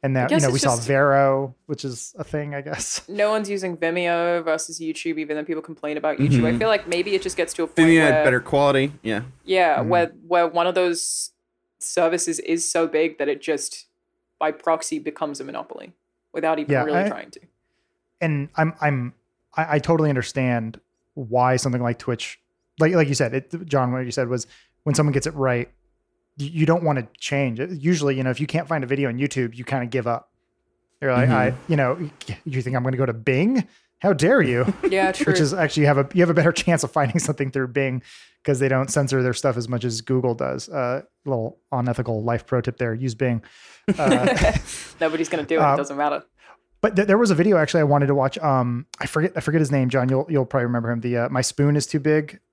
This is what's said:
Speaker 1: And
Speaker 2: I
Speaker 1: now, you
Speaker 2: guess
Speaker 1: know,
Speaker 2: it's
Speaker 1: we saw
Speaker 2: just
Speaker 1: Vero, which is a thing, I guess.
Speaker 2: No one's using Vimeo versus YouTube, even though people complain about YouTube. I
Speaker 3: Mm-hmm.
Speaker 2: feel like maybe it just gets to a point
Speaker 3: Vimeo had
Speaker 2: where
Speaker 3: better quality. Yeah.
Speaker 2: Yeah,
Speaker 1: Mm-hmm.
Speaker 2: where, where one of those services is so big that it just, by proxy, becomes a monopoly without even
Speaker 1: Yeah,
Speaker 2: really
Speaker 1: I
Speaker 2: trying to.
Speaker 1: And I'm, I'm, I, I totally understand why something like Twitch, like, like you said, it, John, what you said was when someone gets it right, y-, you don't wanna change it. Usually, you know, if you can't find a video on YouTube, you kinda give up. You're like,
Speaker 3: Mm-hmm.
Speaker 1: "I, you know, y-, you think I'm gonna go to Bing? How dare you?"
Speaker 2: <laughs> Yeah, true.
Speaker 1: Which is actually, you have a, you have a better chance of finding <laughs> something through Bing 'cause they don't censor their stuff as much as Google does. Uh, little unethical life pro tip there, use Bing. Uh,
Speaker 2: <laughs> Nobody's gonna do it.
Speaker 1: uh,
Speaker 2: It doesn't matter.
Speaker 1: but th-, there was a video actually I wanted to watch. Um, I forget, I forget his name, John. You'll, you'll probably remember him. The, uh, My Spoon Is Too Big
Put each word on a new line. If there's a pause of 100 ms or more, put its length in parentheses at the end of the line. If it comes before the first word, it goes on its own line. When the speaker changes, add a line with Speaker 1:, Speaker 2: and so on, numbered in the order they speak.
Speaker 1:
And
Speaker 2:
I
Speaker 1:
now,
you
Speaker 2:
guess
Speaker 1:
know,
Speaker 2:
it's
Speaker 1:
we
saw
Speaker 2:
just
Speaker 1:
Vero, (140)
which
is
a
thing,
I
guess.
Speaker 2:
No
one's
using
Vimeo
versus
YouTube,
even
though
people
complain
about
YouTube.
I
Speaker 3:
Mm-hmm.
Speaker 2:
feel
like
maybe
it
just
gets
to
a
point
Speaker 3:
Vimeo
had
Speaker 2:
where
Speaker 3:
better
quality. (100)
Yeah. (240)
Speaker 2:
Yeah,
Speaker 1:
Mm-hmm.
Speaker 2:
where, (200)
where
one
of
those (460)
services
is
so
big
that
it
just, (540)
by
proxy,
becomes
a
monopoly (400)
without
even
Speaker 1:
Yeah,
Speaker 2:
really
Speaker 1:
I
Speaker 2:
trying
to. (800)
Speaker 1:
And
I'm,
I'm, (420)
I,
I
totally
understand (340)
why
something
like
Twitch, (400)
like,
like
you
said,
it,
John,
what
you
said
was (360)
when
someone
gets
it
right, (720)
y-,
you
don't
wanna (120)
change
it.
Usually,
you
know,
if
you
can't
find
a
video
on
YouTube,
you
kinda
give
up. (720)
You're
like,
Speaker 3:
Mm-hmm.
Speaker 1:
"I, (140)
you
know, (300)
y-,
you
think
I'm
gonna
go
to
Bing? (320)
How
dare
you?"
Speaker 2:
<laughs>
Yeah,
true.
Speaker 1:
Which
is
actually,
you
have
a,
you
have
a
better
chance
of
finding
<laughs>
something
through
Bing (420)
'cause
they
don't
censor
their
stuff
as
much
as
Google
does.
Uh, (240)
little (120)
unethical
life
pro
tip
there,
use
Bing. (540)
Uh, (200)
Speaker 2:
<laughs>
Nobody's
gonna
do
it.
Speaker 1:
uh,
Speaker 2:
It
doesn't
matter. (560)
Speaker 1:
but
th-,
there
was
a
video
actually
I
wanted
to
watch.
Um, (140)
I
forget,
I
forget
his
name,
John.
You'll,
you'll
probably
remember
him.
The,
uh,
My
Spoon
Is
Too
Big (140)